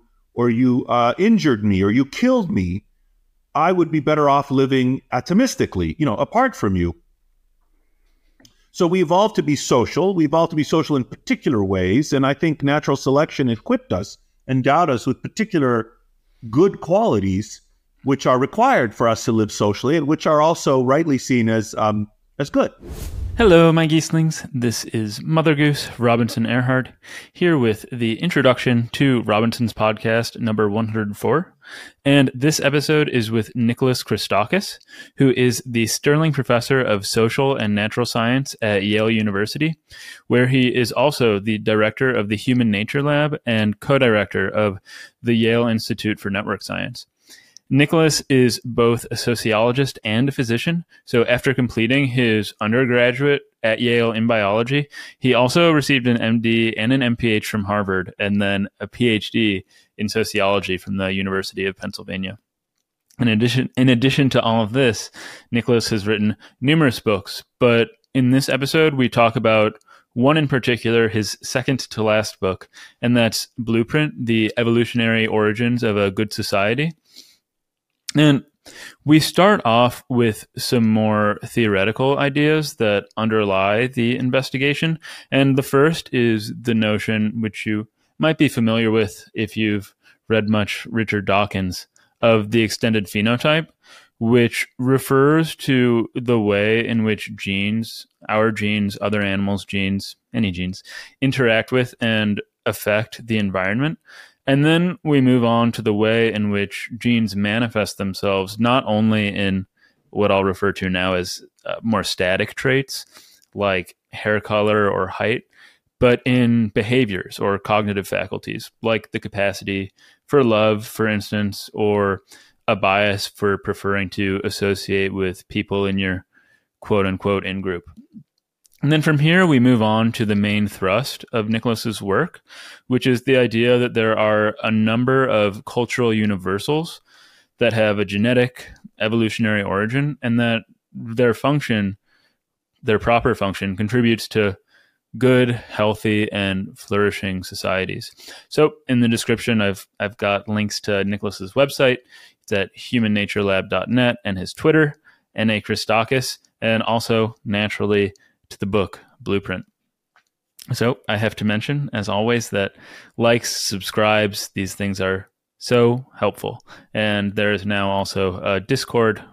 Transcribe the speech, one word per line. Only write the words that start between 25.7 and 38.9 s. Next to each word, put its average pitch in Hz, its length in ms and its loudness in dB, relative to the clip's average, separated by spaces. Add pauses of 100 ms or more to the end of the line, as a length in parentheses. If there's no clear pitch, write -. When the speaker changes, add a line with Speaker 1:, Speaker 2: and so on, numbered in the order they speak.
Speaker 2:
Robinson 117 480 0
Earhart, 123 440 0 (440)
here 170 240 2
with 113 340 0
the 117 300 -2
introduction 123 680 2
to 131 320 2
Robinson's 110 500 0
podcast 113 640 0
number 110 300 0
one 110 180 -2
hundred 107 280 -4
four. 135 400 -2 (480)
And 139 320 4
this 147 240 0
episode 147 500 0
is 113 220 -2
with 113 240 -2
Nicholas 123 480 0
Christakis, 110 720 -2 (380)
who 135 160 4
is 123 340 0
the 117 220 -2
Sterling 147 460 0
Professor 127 480 0
of 104 260 -2
Social 135 480 0
and 110 180 -2
Natural 107 320 -2
Science 123 560 -2
at 104 220 0
Yale 107 260 0